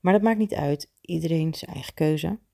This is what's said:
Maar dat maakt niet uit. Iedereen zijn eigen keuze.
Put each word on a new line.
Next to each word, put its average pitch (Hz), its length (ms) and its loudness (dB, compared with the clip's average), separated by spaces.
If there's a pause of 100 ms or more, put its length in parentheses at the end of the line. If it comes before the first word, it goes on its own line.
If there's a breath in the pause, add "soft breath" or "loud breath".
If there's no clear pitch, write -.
Maar 180 120 2
dat 202 100 6
maakt 226 160 2
niet 214 160 0
uit. 147 360 -2 (100)
Iedereen 160 540 -2
zijn - 200 -12
eigen 139 200 -12
keuze. 156 440 0 (160)